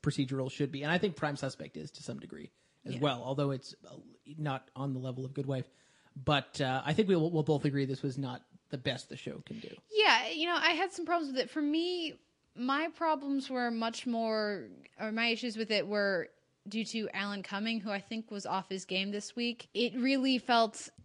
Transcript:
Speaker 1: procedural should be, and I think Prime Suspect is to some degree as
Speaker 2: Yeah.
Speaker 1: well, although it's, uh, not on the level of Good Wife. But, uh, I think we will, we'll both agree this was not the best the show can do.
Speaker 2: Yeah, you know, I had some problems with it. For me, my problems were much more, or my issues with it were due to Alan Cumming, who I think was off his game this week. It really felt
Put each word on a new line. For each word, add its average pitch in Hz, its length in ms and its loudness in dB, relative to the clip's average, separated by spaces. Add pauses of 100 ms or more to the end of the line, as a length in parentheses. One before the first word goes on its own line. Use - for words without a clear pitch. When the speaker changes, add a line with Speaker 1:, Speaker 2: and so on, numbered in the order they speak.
Speaker 1:
procedural 135 480 2
should 139 200 0
be, 135 140 -6
and 151 80 2
I 180 60 6
think 185 180 2
Prime 147 200 0
Suspect 143 400 -6
is 151 160 -10
to - 120 -16
some - 160 -8
degree - 300 -14 (360)
as 131 80 -6
Speaker 2:
Yeah. 123 60 -4
Speaker 1:
well, 131 240 0
although 139 260 0
it's, 131 240 -6 (160)
uh, - 60 -20 (420)
not 139 380 -4
on 139 160 -2
the 127 80 -4
level 131 240 -6
of 131 100 -8
Good 139 120 -2
Wife. 131 220 -2 (560)
But, 147 360 2
uh, 131 240 2
I 147 80 2
think 196 160 4
we 190 80 6
will, 160 160 4
we'll 156 100 4
both 147 220 4
agree 139 200 2
this 135 180 -2
was 131 140 -2
not 131 260 -6 (280)
the 143 80 -6
best 127 300 -4
the - 80 -12
show - 280 -10
can 226 140 -10
do. - 100 -10 (240)
Speaker 2:
Yeah, 294 360 6
you 330 180 -2
know, 349 100 2
I 302 140 4
had 349 220 0
some 349 120 -6
problems 320 280 0
with 254 100 2
it. - 80 -6
For 311 120 -2
me, 330 520 0 (420)
my 277 380 0
problems 277 560 0
were 247 220 0
much 226 340 -4
more, 214 600 0 (320)
or 214 100 -4
my 226 180 2
issues 226 280 0
with 220 160 -2
it 196 160 4
were 202 400 2 (400)
due 214 160 -2
to 220 280 -2
Alan 202 300 -4
Cumming, 214 380 -2
who 202 100 -4
I 202 100 0
think 220 300 -8
was 202 160 -8
off 185 240 -2
his 190 160 -4
game 190 240 0
this 208 260 -6
week. 240 380 -2
It 226 220 2
really 262 420 4
felt 226 500 4 (160)